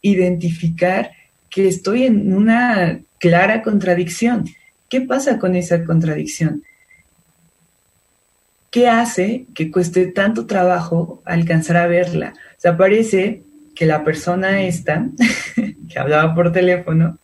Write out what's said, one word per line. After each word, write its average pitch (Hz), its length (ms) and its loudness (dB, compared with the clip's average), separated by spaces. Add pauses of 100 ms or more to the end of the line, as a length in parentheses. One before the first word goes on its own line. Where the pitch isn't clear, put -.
identificar 180 1080 0 (360)
que 190 200 0
estoy 202 360 0
en 202 300 2
una 214 680 2 (180)
clara 190 440 2
contradicción. 185 840 0 (440)
¿Qué 262 120 -2
pasa 254 380 -2
con 180 160 0
esa 170 300 0
contradicción? 160 800 -2 (2000)
¿Qué 240 180 4
hace 226 640 0
que 160 160 -4
cueste 180 360 0
tanto 214 400 -2
trabajo 175 760 -2
alcanzar 170 520 0
a 170 100 2
verla? 175 500 -2
O - 240 -20
sea, 175 160 2
parece 202 680 2 (320)
que 165 120 0
la 151 180 2
persona 185 580 -2
esta, 175 460 -2 (400)
<laughs> - 400 -8
que - 100 -10
hablaba 151 360 2
por 170 180 2
teléfono 170 720 0